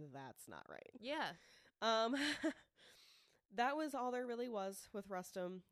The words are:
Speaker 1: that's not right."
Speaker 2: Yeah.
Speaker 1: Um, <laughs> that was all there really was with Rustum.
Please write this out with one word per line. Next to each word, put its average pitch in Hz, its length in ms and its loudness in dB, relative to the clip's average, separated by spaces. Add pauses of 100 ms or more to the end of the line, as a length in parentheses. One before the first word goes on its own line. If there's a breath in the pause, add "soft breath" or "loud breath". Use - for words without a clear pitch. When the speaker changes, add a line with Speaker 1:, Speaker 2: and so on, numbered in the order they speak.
(120)
Speaker 1:
that's 135 360 -10
not 87 200 -10
right." - 220 -12 (100)
Speaker 2:
Yeah. 240 320 0 (480 loud breath)
Speaker 1:
Um, 226 360 6
<laughs> 294 380 2 (1000 loud breath)
that 247 220 4
was 311 180 0
all 247 160 0
there 247 160 0
really 240 220 -2
was 196 440 -2
with 202 160 -6
Rustum. 185 640 -4